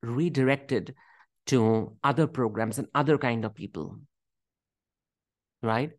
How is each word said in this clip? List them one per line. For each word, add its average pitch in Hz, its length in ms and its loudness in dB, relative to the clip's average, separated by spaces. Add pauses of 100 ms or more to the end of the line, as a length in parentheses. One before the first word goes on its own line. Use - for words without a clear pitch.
redirected 131 920 0 (520)
to 110 560 2
other 139 240 2
programs 113 520 -2
and 127 160 -6
other 143 240 2
kind 117 260 -2
of 110 100 -6
people, - 460 -12 (1600)
right? 117 360 0